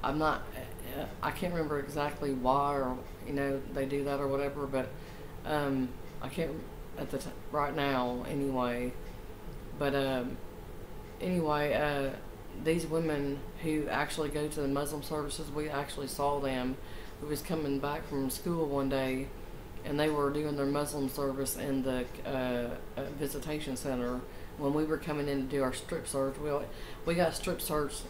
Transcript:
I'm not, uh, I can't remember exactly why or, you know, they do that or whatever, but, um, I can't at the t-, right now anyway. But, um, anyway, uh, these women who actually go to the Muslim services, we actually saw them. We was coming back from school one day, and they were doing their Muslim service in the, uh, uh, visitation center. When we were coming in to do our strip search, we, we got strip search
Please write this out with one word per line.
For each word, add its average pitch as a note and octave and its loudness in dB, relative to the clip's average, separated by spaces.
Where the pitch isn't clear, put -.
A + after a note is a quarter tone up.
I'm C#3+ 0
not, D#3 2
uh, - -4
I D3 0
can't F3 -2
remember D3+ 0
exactly D3 -2
why C3+ 4
or, C3 2
you C#3+ -4
know, C#3 2
they C#3 2
do C#3+ 0
that C#3 0
or C#3+ 2
whatever, C#3 0
but, C3 0
um, C#3 2
I C3 -4
can't E3 0
at B2 -4
the C3+ -2
t-, - -6
right C#3+ 2
now B2+ 2
anyway. B2 2
But, C#3+ 4
um, C3 2
anyway, D3+ 4
uh, C#3 4
these D#3+ 4
women D3+ 2
who D#3 2
actually D3 2
go D3+ 0
to D3+ -2
the C#3 2
Muslim C#3+ 0
services, D3 -2
we D3+ -2
actually C#3+ -2
saw C#3+ 2
them. C3 0
We D3+ -6
was D3 0
coming C#3+ 2
back D3 -2
from C3+ 0
school E3 0
one C#3 2
day, C3+ 2
and C#3+ 0
they D3+ 6
were D3 4
doing D3 0
their C#3+ 2
Muslim C#3+ 2
service C3+ 0
in C3+ 0
the, B2+ 2
uh, B2+ 0
uh, C#3 -2
visitation D3 -2
center. B2 0
When C#3+ 2
we D3+ 4
were D3+ 0
coming D3 0
in C3+ 0
to C#3+ -2
do C#3 4
our B2+ 2
strip - -4
search, C3+ 0
we, D3 -2
we E3+ 4
got E3+ 6
strip - -2
search D3+ 2